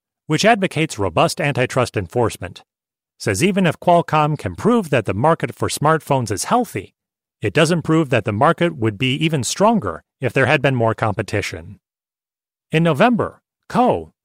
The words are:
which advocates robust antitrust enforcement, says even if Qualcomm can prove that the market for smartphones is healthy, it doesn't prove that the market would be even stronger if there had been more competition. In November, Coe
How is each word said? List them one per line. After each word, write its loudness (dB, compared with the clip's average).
which 0
advocates 0
robust -2
antitrust -2
enforcement, -4
says -2
even 2
if -2
Qualcomm 2
can -6
prove 0
that 0
the -4
market 0
for -4
smartphones 0
is -4
healthy, -2
it -2
doesn't 2
prove 2
that 0
the -2
market 0
would -2
be 0
even 0
stronger 0
if -2
there 4
had 4
been 2
more 2
competition. -4
In 4
November, 2
Coe 0